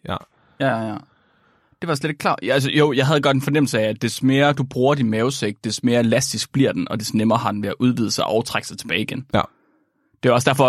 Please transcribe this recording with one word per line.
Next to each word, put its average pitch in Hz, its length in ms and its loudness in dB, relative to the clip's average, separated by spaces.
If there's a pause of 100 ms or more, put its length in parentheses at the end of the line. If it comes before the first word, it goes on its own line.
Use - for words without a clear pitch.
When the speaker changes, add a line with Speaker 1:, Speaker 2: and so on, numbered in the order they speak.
Speaker 1:
Ja. 90 100 -4 (420)
Speaker 2:
Ja, 135 80 0 (100)
ja, 113 120 -6
ja. 104 80 -10 (840)
Det 175 60 -6
var 156 80 0
slet 151 140 -4
ikke 147 100 -8
klar. 185 240 -2
Ja, 117 100 0
altså, 135 180 0
jo, 151 220 2
jeg 131 140 2
havde 151 140 2
godt 139 140 2
en 131 60 0
fornemmelse 143 380 0
af, 107 100 2
at 110 120 -6
des 120 220 -4
mere 139 300 4
du 139 100 -2
bruger 131 320 2
din 123 140 0
mavesæk, 110 540 -2
des 107 200 -4
mere 120 160 2
elastisk 117 540 0
bliver 131 180 4
den, - 180 -4
og 92 100 -4
des 107 140 -6
nemmere 110 240 2
har 104 140 -2
den 104 100 -4
ved 101 80 -4
at - 100 -6
udvide 120 320 0
sig - 140 -2
og 113 200 -2
trække - 220 -6
sig - 100 -14
tilbage 90 240 -4
igen. 135 320 -8
Speaker 1:
Ja. - 80 0 (840)
Speaker 2:
Det 127 60 4
er 120 40 6
også 120 160 2
derfor, 135 200 4